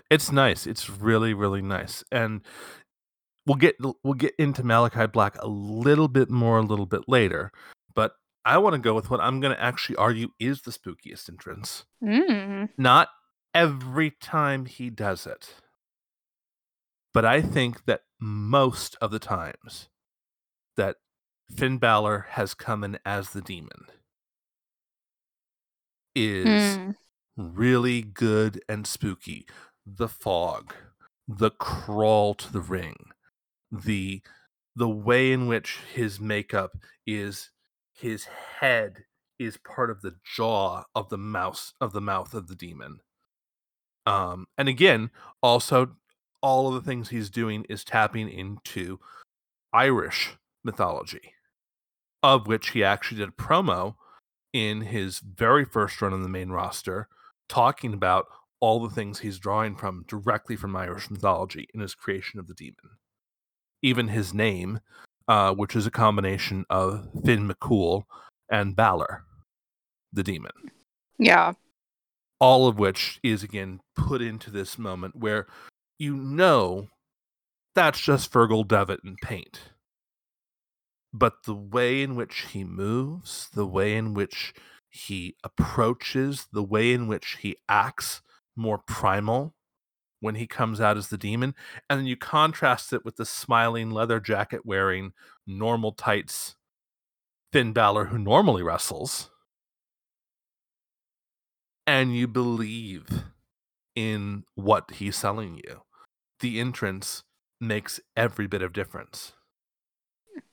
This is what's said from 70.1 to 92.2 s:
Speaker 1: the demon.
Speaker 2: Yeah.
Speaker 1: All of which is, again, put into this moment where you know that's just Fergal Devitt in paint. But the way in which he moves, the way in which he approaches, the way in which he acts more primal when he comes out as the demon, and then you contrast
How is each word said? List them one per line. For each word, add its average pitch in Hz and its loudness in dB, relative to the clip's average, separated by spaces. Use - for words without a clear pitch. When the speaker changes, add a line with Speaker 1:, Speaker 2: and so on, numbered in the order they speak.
Speaker 1:
the 101 -2
demon. 90 -6
Speaker 2:
Yeah. 170 6
Speaker 1:
All 131 10
of 110 4
which 95 0
is, 110 0
again, 95 -10
put 135 0
into 110 -8
this 98 -8
moment 95 -8
where 107 -2
you 143 -4
know 135 2
that's 160 4
just 139 2
Fergal 110 4
Devitt 98 2
in 95 -14
paint. - -12
But 113 2
the 104 -6
way 120 0
in 135 -4
which - -6
he 98 -8
moves, 117 -6
the 104 -2
way 95 0
in 110 -2
which - -4
he 90 -10
approaches, 127 -2
the 104 -2
way 107 2
in 120 0
which - -6
he 101 -6
acts - 0
more 110 -2
primal 107 -2
when 107 -4
he 113 -8
comes 113 -2
out 104 4
as 104 -8
the 107 -8
demon, 120 -4
and 139 0
then 135 -4
you 127 -6
contrast 151 0